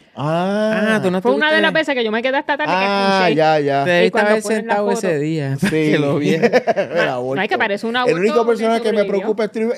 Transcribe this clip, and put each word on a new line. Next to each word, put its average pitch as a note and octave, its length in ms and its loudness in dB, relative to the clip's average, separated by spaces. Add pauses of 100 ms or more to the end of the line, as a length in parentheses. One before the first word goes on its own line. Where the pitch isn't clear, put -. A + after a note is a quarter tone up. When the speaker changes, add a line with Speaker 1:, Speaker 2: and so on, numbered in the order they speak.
(160)
Speaker 1:
Ah. G3+ 800 0
Speaker 2:
Ah, G#3 60 -2
tú F#3+ 80 0
no F#3 100 -2
Speaker 3:
Fue A#3 120 2
una D4+ 180 0
de D#4 80 2
Speaker 2:
estuviste D#4 40 2
Speaker 3:
las D#4+ 120 2
veces D4+ 200 0
que A#3+ 100 -2
yo G#3+ 60 -2
me A3+ 120 -2
quedé C4 160 0
hasta D4+ 180 -2
tarde G3+ 160 -2
que F#3 60 2
Speaker 1:
Ah, G3 460 2
Speaker 3:
escuché. E3 120 2
Speaker 1:
ya, D#3 240 4
ya. C#3 240 0
Speaker 2:
Te F3+ 60 0
debiste F3 160 4
Speaker 3:
Y F#3 60 0
cuando G#3 180 2
Speaker 2:
haber A3 120 2
Speaker 3:
ponen A3 140 -2
la A3+ 60 -4
Speaker 2:
sentado G#3 300 -2
ese - 160 -2
Speaker 3:
foto. D3+ 120 0
Speaker 2:
día D3 360 -2
<laughs> D3+ 40 -10
para G3 100 0
Speaker 1:
Sí. D#3 200 2
Speaker 2:
que D#3 80 4
lo C#3+ 200 0
viera. D#3 300 2
Speaker 1:
<laughs> F3 540 0
El D3+ 80 0
aborto. B2+ 260 -4
Speaker 3:
No, F#3+ 60 0
es G#3+ 80 -2
que F#4 80 0
parece - 280 -2
un A#3 100 -4
Speaker 1:
El B3 180 2
único F#3+ 180 0
Speaker 3:
aborto A#3 160 2
Speaker 1:
personaje A3+ 320 0
que A3 120 0
me G#3 80 0
Speaker 3:
sobrevivió. G3 180 0
Speaker 1:
preocupa G#3+ 260 -2
Street A3 340 -2